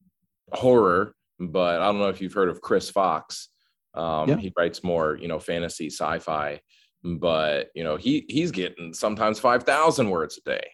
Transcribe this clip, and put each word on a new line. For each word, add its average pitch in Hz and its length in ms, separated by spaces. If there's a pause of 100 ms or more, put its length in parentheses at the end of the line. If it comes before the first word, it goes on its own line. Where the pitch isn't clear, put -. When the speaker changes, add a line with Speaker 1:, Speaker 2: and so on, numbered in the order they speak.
(520)
Speaker 1:
horror, 104 640 (260)
but 85 400
I 90 60
don't 104 140
know 101 100
if 92 100
you've 90 140
heard 95 160
of 82 100
Chris 98 300
Fox. 85 580 (460)
Um, 80 340
Speaker 2:
Yeah. 139 100
Speaker 1:
he 95 180
writes 87 260
more, 82 340
you 85 120
know, 80 100
fantasy, 85 480
sci-fi, 76 760 (440)
but, 78 720
you 80 80
know, 78 120
he, 135 320
he's 160 220
getting 85 420
sometimes 107 460
five 123 240
thousand 143 480
words 80 260
a - 140
day. - 240